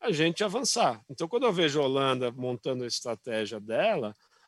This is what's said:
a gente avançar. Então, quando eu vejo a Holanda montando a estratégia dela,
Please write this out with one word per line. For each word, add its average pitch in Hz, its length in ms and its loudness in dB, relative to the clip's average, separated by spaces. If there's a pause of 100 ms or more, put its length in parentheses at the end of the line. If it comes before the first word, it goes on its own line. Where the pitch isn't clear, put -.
a 254 100 -2
gente 165 320 2
avançar. 208 640 0
Então, 160 200 -6
quando 240 160 0
eu 233 80 4
vejo 156 280 2
a 143 40 4
Holanda 131 480 2
montando 127 520 -4
a - 20 -4
estratégia 110 720 -4
dela, 117 540 -2 (340)